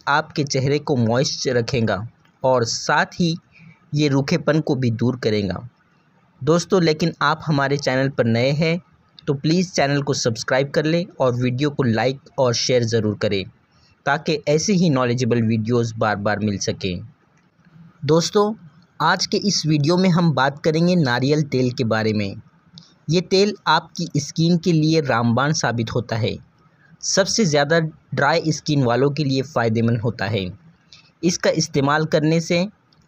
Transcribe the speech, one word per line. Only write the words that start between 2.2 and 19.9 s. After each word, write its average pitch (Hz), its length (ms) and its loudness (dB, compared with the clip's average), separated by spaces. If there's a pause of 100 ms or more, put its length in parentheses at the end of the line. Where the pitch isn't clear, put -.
और 127 200 2
साथ 156 420 0
ही 170 320 -2 (560)
ये 147 140 2
रूखेपन 151 540 0
को 151 140 -2
भी 127 160 0
दूर 117 260 0
करेगा। 107 520 -2 (760)
दोस्तों, 170 400 2
लेकिन 160 380 0
आप 151 240 0
हमारे 139 320 0
चैनल 135 320 0
पर 135 160 0
नए 117 260 2
हैं, 165 300 0 (460)
तो 147 60 0
प्लीज़ 165 380 0
चैनल 143 300 0
को 139 120 -2
सब्सक्राइब 131 580 -2
कर 151 140 0
लें 170 200 0 (140)
और 127 160 2
वीडियो 127 340 -2
को 143 140 -2
लाइक 120 360 0 (200)
और 123 140 2
शेयर 123 300 0
ज़रूर 110 320 0
करें, 101 300 -2 (600)
ताकि 151 420 -2
ऐसे 160 260 2
ही 175 160 4
नॉलेजेबल 120 520 2
वीडियोज़ 113 560 0
बार-बार 104 420 0
मिल 101 180 -2
सकें। 92 500 -6 (1000)
दोस्तों, 175 480 2 (480)
आज 180 240 0
के 214 120 -2
इस 185 280 -2
वीडियो 151 320 2